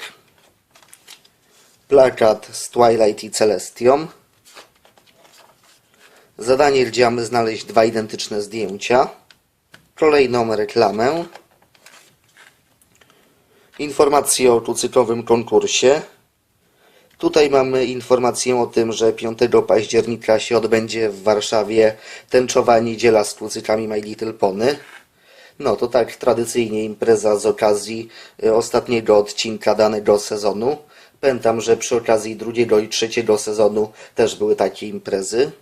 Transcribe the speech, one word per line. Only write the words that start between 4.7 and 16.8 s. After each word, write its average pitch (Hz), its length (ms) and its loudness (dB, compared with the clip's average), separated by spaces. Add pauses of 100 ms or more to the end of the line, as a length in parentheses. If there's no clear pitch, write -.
zadanie, 131 480 2
gdzie 120 180 2
mamy 120 200 0
znaleźć 113 400 -2
dwa 113 200 2
identyczne 110 580 -4
zdjęcia, 107 680 -2 (840)
kolejną 123 640 2
reklamę, 113 680 0 (2500)
informacje 143 760 2
o 117 80 2
kucykowym 117 640 -2
konkursie. 117 800 2 (1160)